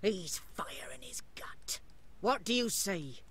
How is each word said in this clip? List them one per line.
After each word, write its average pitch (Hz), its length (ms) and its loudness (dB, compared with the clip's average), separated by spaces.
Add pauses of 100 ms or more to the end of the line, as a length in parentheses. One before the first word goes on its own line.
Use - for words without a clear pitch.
He's 185 360 2
fire - 560 -6
in - 80 -10
his - 200 -8 (140)
gut. - 440 -6 (420)
What 233 220 6
do 214 100 4
you 240 160 6
see? 156 600 0